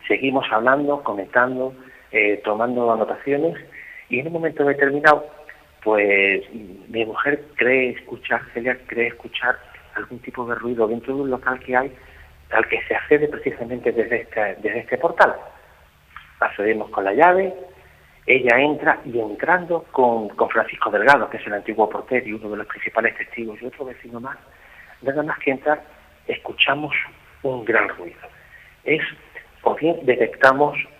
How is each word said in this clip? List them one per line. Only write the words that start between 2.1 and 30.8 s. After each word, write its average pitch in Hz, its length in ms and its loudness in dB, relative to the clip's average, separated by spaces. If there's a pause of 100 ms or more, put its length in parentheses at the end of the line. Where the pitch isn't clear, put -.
eh, 104 320 2
tomando 117 480 0
anotaciones 139 680 0 (520)
y 123 100 -2
en 143 80 -6
un 165 60 -8
momento 160 320 -2
determinado, 143 640 4 (540)
pues, 98 680 4
mi 104 540 -6
mujer 143 400 -2 (100)
cree 127 360 2
escuchar, 117 500 -6 (120)
Celia 120 240 -4 (100)
cree 117 200 -2
escuchar 120 500 -4 (380)
algún 120 240 -10
tipo 123 260 -10
de 117 100 -4
ruido 117 320 0
dentro 117 280 -4
de 143 60 -4
un 139 80 -2
local 131 300 -2
que 127 180 0
hay 135 180 -2 (560)
al 110 160 2
que - 160 -2
se 110 120 -2
accede 147 340 4
precisamente 123 640 -4
desde 113 300 0
este, 104 320 -4
desde 110 240 -4
este 127 180 -4
portal. 170 360 4 (1080)
Accedemos 104 480 -2
con 98 160 -4
la 98 80 0
llave, 180 400 6 (720)
ella 123 340 4
entra 147 460 2
y 120 140 -4
entrando 165 720 -2
con, 117 380 2
con 113 200 0
Francisco - 420 -2
Delgado, 110 380 4
que 113 80 -10
es - 100 -10
el 104 60 -6
antiguo 104 360 0
portero 120 380 -4
y 107 60 -8
uno 107 160 -10
de 104 80 -6
los 104 100 -8
principales 110 480 -2
testigos, 110 460 -10
y 120 60 -12
otro 131 180 -12
vecino 120 340 -14
más, 131 180 -12 (640)
nada 139 220 -2
más 151 160 -4
que 139 120 0
entrar, 147 300 0 (460)
escuchamos 143 680 -2 (500)
un 127 200 -4
gran 107 260 2
ruido. 87 300 -14 (640)
Es, 151 180 0 (600)
o 117 140 0
bien 160 280 0
detectamos 131 720 2 (220)